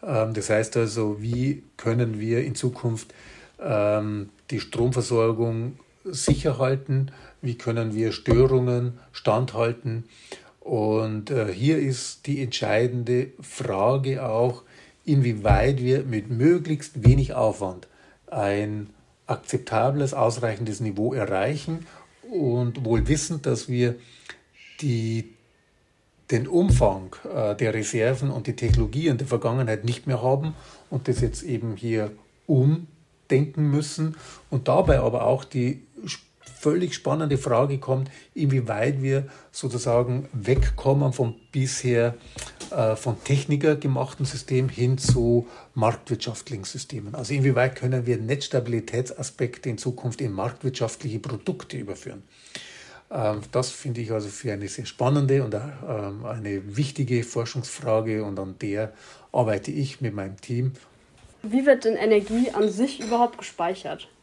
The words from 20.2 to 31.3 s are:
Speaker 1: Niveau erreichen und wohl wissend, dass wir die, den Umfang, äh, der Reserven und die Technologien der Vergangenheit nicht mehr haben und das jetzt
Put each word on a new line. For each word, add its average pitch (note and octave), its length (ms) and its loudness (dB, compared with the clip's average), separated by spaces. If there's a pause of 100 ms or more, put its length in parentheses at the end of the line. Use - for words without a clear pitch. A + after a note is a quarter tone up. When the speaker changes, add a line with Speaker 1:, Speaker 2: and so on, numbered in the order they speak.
Speaker 1:
Niveau A2 340 -2
erreichen C3 720 -2 (440)
und B2 540 0
wohl A2+ 240 2
wissend, D3+ 380 0
dass B2 240 -2
wir A#2+ 260 2 (840)
die, A2+ 500 -2 (1000)
den B2 160 2
Umfang, A#2+ 680 4 (180)
äh, G#2+ 220 0
der A2+ 160 0
Reserven A#2+ 580 0
und A#2 160 -6
die C3 80 -2
Technologien A#2+ 640 2
der C3+ 100 -4
Vergangenheit A2+ 580 0
nicht A#2+ 220 -2
mehr A#2+ 160 0
haben C#3 320 0 (360)
und C3 180 -4
das - 140 2
jetzt - 200 -2